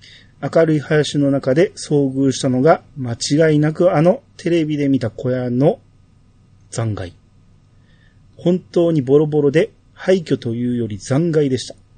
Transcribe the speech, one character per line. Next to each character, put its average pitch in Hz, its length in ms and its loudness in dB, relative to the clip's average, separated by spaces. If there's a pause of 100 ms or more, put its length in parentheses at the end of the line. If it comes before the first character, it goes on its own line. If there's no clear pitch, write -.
(420)
明 160 240 2
る 156 80 0
い 147 60 0
林 151 380 -2
の 139 120 2
中 135 240 0
で 170 220 2
遭 143 360 0
遇 135 200 0
し - 80 -8
た 143 80 -2
の 127 120 0
が 156 220 4 (140)
間 123 160 -8
違 151 420 0
い 151 60 2
な 151 120 0
く 175 220 2
あ 151 80 2
の 185 220 2 (120)
テ - 140 -6
レ 165 140 2
ビ 151 120 -4
で 143 120 -2
見 135 100 2
た 123 120 -4
小 - 200 -6
屋 127 180 -4
の 139 300 0 (920)
残 110 260 -4
骸。 92 180 -12 (1200)
本 175 220 -2
当 170 320 0
に 160 100 2
ボ 131 180 2
ロ 156 100 2
ボ 147 140 0
ロ 143 100 2
で 165 180 0 (240)
廃 190 300 0
墟 143 140 -2
と 117 180 -6
い 123 160 -4
う 120 40 -2
よ 117 120 -4
り 101 100 -10
残 160 320 -2
骸 147 200 0
で 127 80 -2
し - 100 -10
た。 - 80 -20 (220)